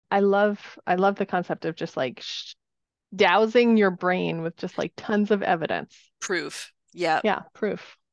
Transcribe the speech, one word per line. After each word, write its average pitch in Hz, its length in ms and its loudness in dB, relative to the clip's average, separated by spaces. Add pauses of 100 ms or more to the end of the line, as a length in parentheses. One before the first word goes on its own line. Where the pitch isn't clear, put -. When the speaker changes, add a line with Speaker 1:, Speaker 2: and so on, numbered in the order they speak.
Speaker 1:
I 202 120 2
love, 202 380 2 (280)
I 180 80 2
love 196 220 2
the 196 80 -2
concept 180 400 -4
of 160 100 -4
just, - 200 -10
like, 131 260 -4
sh-, - 340 -12 (600)
dousing 220 640 4
your 202 140 4
brain 180 500 -2
with 165 160 -8
just, - 220 -10
like, 160 180 -6
tons 208 320 0
of 202 140 2
evidence. 156 520 -4 (240)
Speaker 2:
Proof. - 520 -8 (220)
Yeah. 160 300 0
Speaker 1:
Yeah, - 180 0 (120)
proof. - 420 -8 (180)